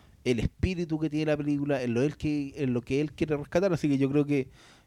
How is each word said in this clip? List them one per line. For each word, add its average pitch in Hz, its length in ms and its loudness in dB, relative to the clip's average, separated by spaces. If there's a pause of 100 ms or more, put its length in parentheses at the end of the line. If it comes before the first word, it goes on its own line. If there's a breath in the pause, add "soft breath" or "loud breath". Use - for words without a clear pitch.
(240)
el 120 160 0
espíritu 165 600 -2
que 156 100 -2
tiene 151 220 0
la 147 40 2
película, 143 460 0
en 123 140 -2
lo, 123 80 2
él 147 120 0
que, 147 400 -4
en 135 180 0
lo 120 80 -2
que 135 200 -2
él 156 100 -4
quiere 151 240 -2
rescatar, 175 380 0
así 151 160 0
que 139 80 2
yo 135 120 2
creo 147 160 4
que 143 240 0 (380)